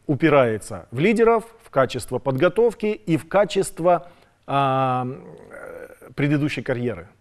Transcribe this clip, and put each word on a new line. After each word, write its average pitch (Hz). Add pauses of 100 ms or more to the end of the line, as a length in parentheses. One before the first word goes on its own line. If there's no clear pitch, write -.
упирается 123
в 117
лидеров, 220 (180)
в -
качество 127
подготовки 180
и 190
в -
качество, 180 (380)
а, 131 (1080)
предыдущей 143
карьеры. 120 (140)